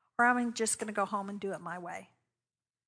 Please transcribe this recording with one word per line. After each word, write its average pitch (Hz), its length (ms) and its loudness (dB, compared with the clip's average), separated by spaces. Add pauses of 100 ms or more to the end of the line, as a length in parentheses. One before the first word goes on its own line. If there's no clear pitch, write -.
(180)
Or 240 80 6
am 247 120 6
I 240 80 2
just 226 340 0
gonna 214 140 -6
go 208 120 2
home 196 240 -2
and 202 100 -8
do 196 120 -4
it 165 100 -6
my 170 160 -8
way?" 180 320 -12 (800)